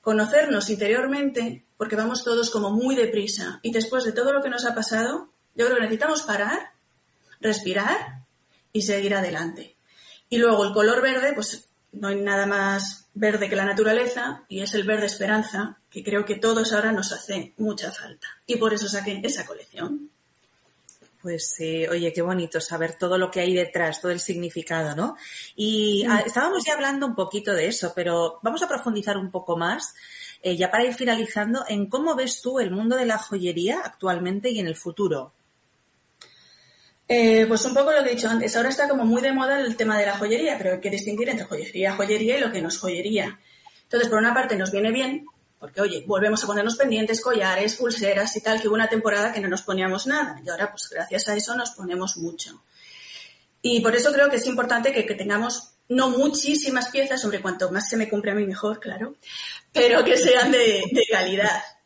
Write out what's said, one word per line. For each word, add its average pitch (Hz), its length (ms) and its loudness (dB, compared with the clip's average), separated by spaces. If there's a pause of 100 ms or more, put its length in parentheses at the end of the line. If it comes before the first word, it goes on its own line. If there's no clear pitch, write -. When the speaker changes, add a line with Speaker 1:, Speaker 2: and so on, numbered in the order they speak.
Speaker 1:
conocernos 226 680 2
interiormente, 240 920 0 (120)
porque 214 200 -4
vamos 233 280 -2
todos 233 260 0
como 208 200 0
muy 247 240 2
deprisa. 208 680 -2
Y 226 100 -4
después 233 320 0
de 220 80 -2
todo 247 200 2
lo 277 100 2
que 269 80 -2
nos 240 140 -4
ha 233 100 -2
pasado, 233 560 -2 (240)
yo 233 100 2
creo 247 120 4
que 240 60 2
necesitamos 277 400 0
parar, 220 500 -4 (680)
respirar 208 840 -2 (480)
y 208 100 -2
seguir 202 320 0
adelante. 170 640 -4 (520)
Y 240 100 0
luego 226 260 6
el 202 80 0
color 220 300 4
verde, 262 320 2
pues - 340 -6 (240)
no 202 160 -6
hay 202 120 -2
nada 202 260 2
más 196 680 -2
verde 208 340 2
que 202 80 -2
la 196 80 0
naturaleza, 240 840 0
y 190 120 -8
es 202 140 -6
el 208 100 0
verde 208 220 0
esperanza, 214 720 -2 (120)
que 190 140 -14
creo 202 220 0
que 202 100 -2
todos 226 380 2
ahora 220 180 2
nos 196 200 -2
hace - 440 -8
mucha 208 340 -4
falta. - 380 -16 (180)
Y 240 100 0
por 220 180 2
eso 208 140 -4
saqué 196 360 -4
esa 233 220 -4
colección. - 640 -10 (1120)
Speaker 2:
Pues 170 340 -4
sí, 160 320 -2
oye, 170 240 0
qué 170 100 -2
bonito 170 380 -2
saber 165 360 -4
todo 185 220 0
lo 185 140 0
que 185 80 -2
hay 180 120 2
detrás, 170 480 0
todo 180 120 -2
el 175 80 -4
significado, 165 760 -4
¿no? 233 220 -2 (400)
Y, 214 500 2
Speaker 1:
Mm. 233 60 0
Speaker 2:
ah, 214 120 4
estábamos 302 400 0
ya 302 100 0
hablando 277 300 -2
un 240 120 -4
poquito 202 360 -2
de 165 140 2
eso, 185 300 -4
pero 170 480 0
vamos 311 180 -2
a 349 60 -2
profundizar 208 480 -4
un 185 160 -6
poco 170 240 -4
más, 180 380 -4 (460)
eh, 180 160 -2
ya 180 140 2
para 233 140 2
ir 247 100 0
finalizando, 226 720 0
en 202 180 -2
cómo 294 280 0
ves 254 280 -2
tú 254 180 -2
el 196 100 0
mundo 220 240 0
de 254 120 0
la 220 120 0
joyería 185 640 -2
actualmente 190 680 -2
y 220 100 -2
en 175 80 -2
el 160 80 -6
futuro. 160 560 -4 (1800)
Speaker 1:
Eh, 226 400 6
pues 220 160 2
un 254 100 -2
poco 277 160 4
lo 294 140 4
que 247 60 2
he 240 40 0
dicho 233 140 -2
antes, 226 280 0
ahora 240 120 2
está 285 200 0
como 262 160 2
muy 233 160 4
de 269 120 2
moda 269 280 2
el 233 160 -2
tema 214 220 0
de 208 80 2
la 202 120 -2
joyería, 226 400 0
pero 185 160 0
hay 185 60 -6
que 196 100 -4
distinguir 208 380 -2
entre 226 180 -4
joyería, 190 500 -4
joyería 214 420 2
y - 20 0
lo 226 120 -2
que 185 100 -4
no 165 60 -4
es 165 100 -4
joyería. 185 640 -4 (420)
Entonces, 233 260 0
por 220 100 2
una 233 160 4
parte 247 220 2
nos 185 140 -2
viene 208 220 0
bien, 262 340 -2 (320)
porque, 156 220 -10
oye, 185 260 -2
volvemos 208 380 2
a - 20 -6
ponernos 208 300 -2
pendientes, 220 440 2
collares, 208 560 0
pulseras 214 600 0
y 214 60 -4
tal, 226 180 0
que 220 80 0
hubo 214 60 2
una 220 140 2
temporada 220 440 0
que 220 80 -4
no 196 80 -2
nos 185 140 -2
poníamos 190 440 -2
nada. 277 380 -2
Y - 40 -10
ahora, 190 220 -4
pues, - 200 -10
gracias - 380 -4
a 208 80 0
eso 233 200 -4
nos 233 140 -4
ponemos 180 480 -6
mucho. 170 440 -10 (1000)
Y 240 180 4
por 226 160 4
eso 294 160 6
creo 285 160 6
que 285 80 2
es - 100 0
importante 240 460 0
que, 214 140 0
que 208 80 -4
tengamos, 208 580 -4 (160)
no 254 220 4
muchísimas 277 800 0
piezas, 269 340 0
hombre, 202 160 -2
cuanto 185 320 -2
más 202 160 -2
se 226 80 -2
me 214 120 0
compre 208 240 -2
a - 20 -2
mí 208 120 2
mejor, 208 340 -4
claro, 214 360 -10 (560)
pero 240 320 6
que 247 120 6
sean 247 360 6
de, 220 400 6
de 233 180 6
calidad. 190 520 2 (240)